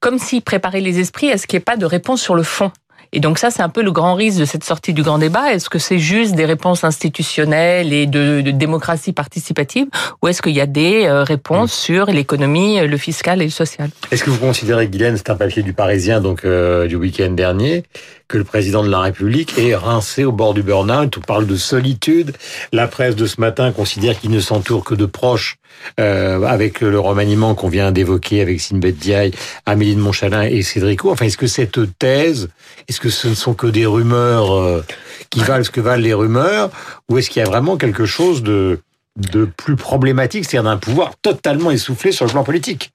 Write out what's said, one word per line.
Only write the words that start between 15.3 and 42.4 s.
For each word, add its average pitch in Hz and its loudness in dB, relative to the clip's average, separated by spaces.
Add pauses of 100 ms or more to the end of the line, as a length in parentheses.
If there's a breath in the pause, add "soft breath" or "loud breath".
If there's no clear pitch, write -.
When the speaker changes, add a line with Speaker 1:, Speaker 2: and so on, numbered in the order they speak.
Speaker 2:
un 107 2
papier 101 -2
du 95 -2
Parisien, 101 2
donc, 92 -2
euh, 87 2
du 85 -2
week-end 92 0
dernier, 95 0 (460 loud breath)
que - -2
le 104 0
président 104 0
de 104 0
la 95 2
République 101 -2
est 117 2
rincé 110 -2
au 131 0
bord 107 2
du 104 0
burn-out ? 104 0
On - -12
parle 107 0
de 98 0
solitude. 139 0 (400 loud breath)
La 117 2
presse 123 -2
de 113 0
ce - -6
matin 113 0
considère 104 -2
qu'il 107 -4
ne 110 2
s'entoure 104 -2
que - -2
de 104 2
proches, 117 -2 (420 loud breath)
euh, 95 0
avec 110 0
le 101 2
remaniement 104 2
qu'on 95 -2
vient 98 0
d'évoquer 92 2
avec 87 0
Sinbad 92 0
Diaye, 95 0 (340 loud breath)
Amélie 104 2
de 101 2
Montchalin 101 0
et 104 0
Cédric 98 0
O. 190 4
Enfin, 120 0
est-ce 101 0
que 127 -2
cette 113 -2 (200)
thèse, 135 2 (400 loud breath)
est-ce - -6
que 120 0
ce - -2
ne 113 2
sont 117 -2
que 120 -4
des 110 2
rumeurs, 117 2
euh, 90 0 (460 loud breath)
qui 120 -2
valent 127 2
ce - -6
que 127 -4
valent 120 2
les 113 2
rumeurs, 143 2 (380 loud breath)
ou 120 2
est-ce 127 -2
qu'il - -2
y - 2
a 104 0
vraiment 131 0
quelque 120 0
chose 165 0
de, 98 0 (360)
de 101 0
plus 131 -4
problématique, 131 0
c'est-à-dire 113 0
d'un 107 0
pouvoir 135 -2 (100)
totalement 147 0
essoufflé 143 0
sur 147 -2
le 113 0
plan 135 0